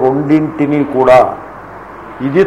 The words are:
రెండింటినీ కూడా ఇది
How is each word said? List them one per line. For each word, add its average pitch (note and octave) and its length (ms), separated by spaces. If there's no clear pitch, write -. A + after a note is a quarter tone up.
రెండింటినీ D3 760
కూడా B2+ 240
ఇది E3 180